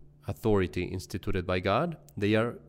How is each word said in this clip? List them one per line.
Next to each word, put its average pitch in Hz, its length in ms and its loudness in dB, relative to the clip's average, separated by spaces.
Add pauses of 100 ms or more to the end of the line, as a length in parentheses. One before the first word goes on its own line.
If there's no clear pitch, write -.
(280)
authority 95 580 0
instituted 92 600 -4
by 92 140 0
God. 127 380 0 (200)
They 104 160 2
are 113 220 2 (140)